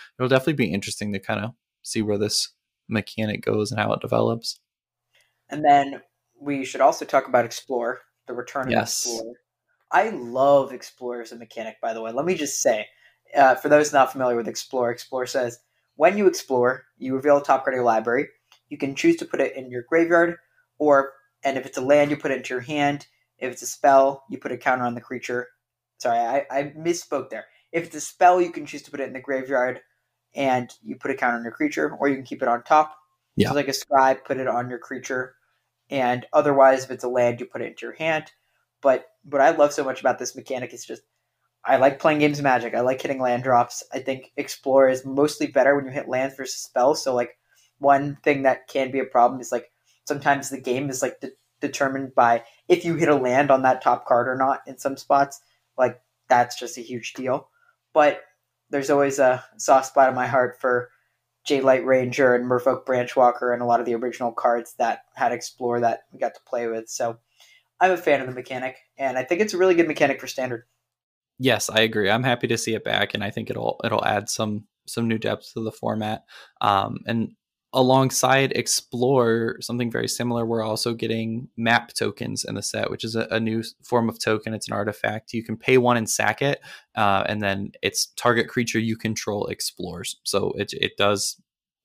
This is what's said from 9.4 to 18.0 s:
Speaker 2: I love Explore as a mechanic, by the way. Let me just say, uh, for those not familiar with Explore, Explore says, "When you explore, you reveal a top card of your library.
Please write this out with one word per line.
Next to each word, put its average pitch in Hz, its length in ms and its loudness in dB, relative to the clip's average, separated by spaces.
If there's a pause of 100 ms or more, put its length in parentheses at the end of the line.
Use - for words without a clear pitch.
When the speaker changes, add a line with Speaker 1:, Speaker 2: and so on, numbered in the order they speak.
Speaker 2:
I 196 180 4
love 131 640 2
Explore 123 500 -12
as 113 100 -16
a 120 40 -16
mechanic, 113 460 -14
by 113 120 -4
the 113 80 -8
way. 113 100 -8
Let 135 140 -4
me 180 100 0
just 147 260 -6
say, 110 260 0 (480)
uh, 131 200 6
for - 140 -6
those 147 220 6
not 135 200 4
familiar 127 260 0
with 117 100 -4
Explore, 120 440 -4
Explore 123 340 -8
says, 123 340 -4 (360)
"When 180 220 4
you 202 100 4
explore, 127 580 0 (120)
you 131 180 -6
reveal 143 220 4
a 143 60 -2
top 135 200 2
card 135 100 -2
of 127 40 -2
your 123 80 0
library. 117 440 2 (400)